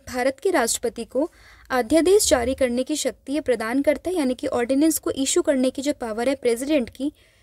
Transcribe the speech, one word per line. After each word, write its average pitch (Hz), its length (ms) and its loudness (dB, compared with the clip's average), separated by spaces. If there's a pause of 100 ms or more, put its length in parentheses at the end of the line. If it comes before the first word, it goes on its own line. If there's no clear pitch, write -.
भारत 254 320 -2
के 392 100 0
राष्ट्रपति 233 560 -2
को 285 220 -2 (420)
अध्यादेश 311 580 4
जारी 254 260 2
करने 254 280 0
की 294 140 -4
शक्ति - 360 -6
ये 302 80 -2
प्रदान 233 420 -2
करता 294 280 0
है, 370 60 -2
यानी 254 180 0
कि 285 140 -6
ऑर्डिनेंस 269 500 2
को - 140 -6
इशू 269 300 0
करने 262 280 2
की 262 120 -6
जो 285 120 0
पावर 233 340 -4
है 277 80 2
प्रेसिडेंट 247 540 0
की, 285 220 -6 (300)